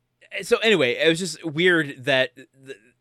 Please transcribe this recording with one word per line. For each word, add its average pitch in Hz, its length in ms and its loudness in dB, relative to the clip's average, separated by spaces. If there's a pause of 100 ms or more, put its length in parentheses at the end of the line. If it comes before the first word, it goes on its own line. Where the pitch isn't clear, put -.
(440)
so 226 140 0
anyway, 165 400 2
it 151 120 2
was 165 80 4
just 170 260 -8
weird 156 640 -2
that 131 300 0
th-, 135 420 -20 (240)